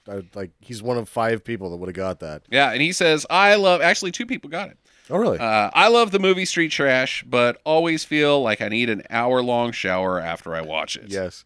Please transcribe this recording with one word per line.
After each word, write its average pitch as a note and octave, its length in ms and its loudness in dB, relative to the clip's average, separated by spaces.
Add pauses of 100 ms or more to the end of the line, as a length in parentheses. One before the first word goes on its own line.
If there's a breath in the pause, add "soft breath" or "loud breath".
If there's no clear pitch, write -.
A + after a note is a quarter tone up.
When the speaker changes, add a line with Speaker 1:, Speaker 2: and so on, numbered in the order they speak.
Speaker 1:
I, G2+ 180 -10 (100)
like, G2 160 -12 (100)
he's A2 220 -16
one A#2+ 160 -2
of A2 100 -8
five A2+ 340 -2
people F#2+ 280 -8
that F2 80 -10
would've F2+ 160 -8
got F#2+ 260 -6
that. D2+ 300 -12
Speaker 2:
Yeah, C3 200 2
and A#2+ 120 -2
he E3+ 100 0
says, D#3+ 380 2
"I G3+ 260 4
love," F#3 240 4
actually, F3 320 0
two A#3 140 -8
people D3 240 -10
got D#3+ 180 -10
it. - 100 -20 (300 soft breath)
Speaker 1:
Oh, C3+ 100 -4
really? G3 200 0
Speaker 2:
Uh, A2 340 2
"I F#3+ 160 6
love A#3 220 4
the G3 80 2
movie F#3+ 260 2
Street E3 260 -2
Trash, C3 560 0
but A#2+ 380 2
always D#3+ 400 2
feel C#3+ 380 2
like G#2+ 180 0
I G#2 80 -4
need A#2 220 0
an G#2 200 -2
hour-long A#2+ 640 0
shower F#2 480 -2
after E2 340 -8
I E2 60 -4
watch D#2 360 -6
it." - 140 -16
Speaker 1:
Yes. F#2+ 360 -8